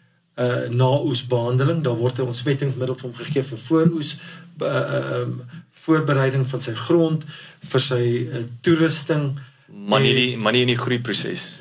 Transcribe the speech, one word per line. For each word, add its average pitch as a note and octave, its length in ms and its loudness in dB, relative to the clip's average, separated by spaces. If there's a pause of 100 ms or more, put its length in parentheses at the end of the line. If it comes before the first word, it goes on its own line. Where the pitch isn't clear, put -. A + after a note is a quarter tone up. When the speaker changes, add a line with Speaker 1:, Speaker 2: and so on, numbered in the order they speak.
(360)
Speaker 1:
uh, B2 340 0
naoesbehandeling. B2+ 1120 2
Daar B2 120 0
word A#2+ 240 -2
'n C3 120 -2
ontsmettingsmiddel C3 640 -2
vir B2+ 140 -10
hom A#2 40 -12
gegee C3 300 -2
vir B2+ 140 -10
vooroes, D#3+ 600 2 (400)
be-, - 80 -4
uh, - 60 -2
uh, B2 480 -2
ehm, B2 120 -4 (520)
voorbereiding C3+ 640 2
van B2 120 -4
sy A#2+ 140 -4
grond, D#3+ 500 2 (360)
vir - 220 -2
sy, A#2+ 500 0
uh, B2 120 -4 (180)
toerusting. D#3 800 2 (340)
Speaker 2:
Maar G#2 280 0
nie C3+ 80 4
Speaker 1:
En C3 60 4
Speaker 2:
die, B2 220 0
maar A2 140 2
nie B2 100 6
in B2 60 4
die A#2+ 100 4
groeiproses. A#2 840 -2